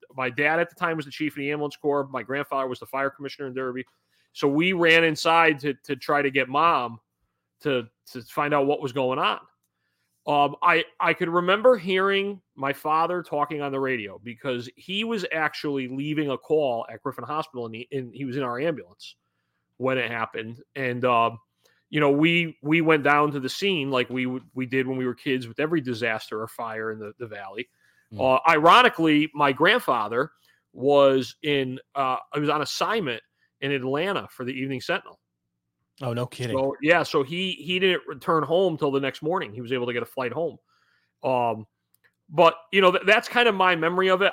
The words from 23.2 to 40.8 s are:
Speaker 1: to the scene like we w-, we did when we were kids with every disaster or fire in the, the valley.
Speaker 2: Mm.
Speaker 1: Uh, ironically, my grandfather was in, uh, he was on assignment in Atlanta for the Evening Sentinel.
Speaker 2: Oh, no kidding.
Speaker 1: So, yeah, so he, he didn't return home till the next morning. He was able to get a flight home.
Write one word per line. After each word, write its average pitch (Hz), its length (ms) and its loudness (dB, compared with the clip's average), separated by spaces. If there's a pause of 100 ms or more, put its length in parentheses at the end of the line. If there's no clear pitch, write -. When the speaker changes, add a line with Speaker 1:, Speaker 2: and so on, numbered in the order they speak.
Speaker 1:
to 143 80 -4
the 131 80 -4
scene 160 420 -2
like 123 200 -2
we 127 140 -2
w-, 127 200 -6 (100)
we 127 120 -4
did 127 200 0
when 131 120 -4
we 127 80 -4
were 123 80 -4
kids 127 340 -4
with 113 100 -10
every 156 220 -2
disaster 113 640 -4
or 113 40 -6
fire 110 460 -8
in 110 60 -12
the, 104 200 -12
the 120 80 -12
valley. 101 420 -12 (440)
Speaker 2:
Mm. 127 240 4
Speaker 1:
Uh, - 120 0
ironically, 165 880 6
my 143 160 2
grandfather 135 800 0 (440)
was 135 680 4
in, 135 380 -2 (140)
uh, 131 240 -2 (160)
he 147 60 -2
was 147 100 0
on 151 100 0
assignment 160 640 -4 (380)
in 139 120 -4
Atlanta 139 580 -2
for - 140 -12
the 123 80 -6
Evening 131 280 -6
Sentinel. - 380 -8 (840)
Speaker 2:
Oh, 123 120 -6
no 123 140 -4
kidding. 123 300 -6
Speaker 1:
So, 135 240 -2
yeah, 160 220 4
so 147 220 -2
he, 175 300 -6
he 180 260 -4
didn't 185 260 2
return 156 380 -2
home 165 320 0
till 147 160 -2
the 139 80 0
next 135 200 -4
morning. 151 320 -4
He 117 80 -12
was 120 120 -8
able 123 140 -2
to 123 60 -2
get 117 80 -4
a 117 60 -4
flight 123 260 -6
home. 151 260 -4 (640)